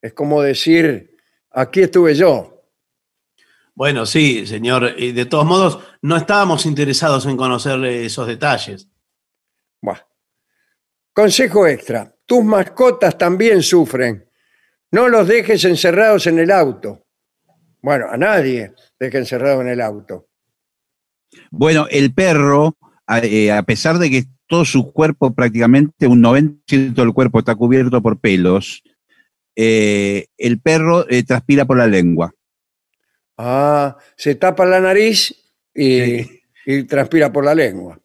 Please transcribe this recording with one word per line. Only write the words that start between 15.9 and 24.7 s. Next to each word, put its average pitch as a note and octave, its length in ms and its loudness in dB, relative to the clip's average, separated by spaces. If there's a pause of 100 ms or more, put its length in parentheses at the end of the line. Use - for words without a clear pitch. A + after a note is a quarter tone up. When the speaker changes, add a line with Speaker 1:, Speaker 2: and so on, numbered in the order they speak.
Speaker 1:
en E3 100 2
el E3 140 2
auto. B2+ 540 -2 (760)
Bueno, C3+ 260 -2
a A2+ 80 -8
nadie C3+ 560 -2 (280)
deje C3 180 -4
encerrado C3 440 -2
en B2 60 -6
el B2 120 -6
auto. G#2 480 -10 (1200)
Speaker 3:
Bueno, D#3 400 0
el C#3+ 240 0
perro, D3+ 600 2 (320)
a, A#2 100 0
eh, G#2+ 320 0
a G#2 140 0
pesar D#3+ 340 -2
de E3+ 100 0
que C3 160 0 (220)
todo E3+ 180 0
su B2+ 280 -2